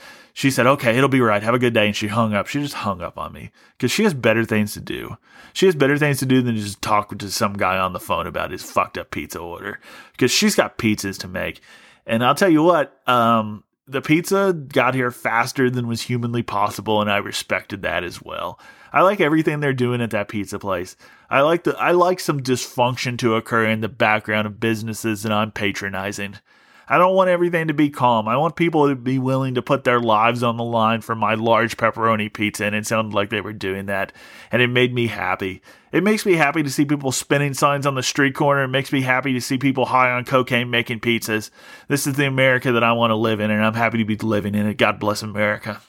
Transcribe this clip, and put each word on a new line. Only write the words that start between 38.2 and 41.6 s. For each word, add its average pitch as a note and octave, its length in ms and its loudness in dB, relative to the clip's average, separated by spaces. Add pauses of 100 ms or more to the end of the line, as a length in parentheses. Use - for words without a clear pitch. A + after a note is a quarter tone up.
corner. C#3+ 280 2
It B2+ 60 -2
makes C#3 240 -2
me C#3 80 2
happy C3 320 0
to B2 80 -2
see B2 160 -2
people B2+ 280 2
high B2+ 260 2
on B2 120 -2
cocaine B2 460 0
making A#2+ 320 -2
pizzas. A2 480 -2 (400)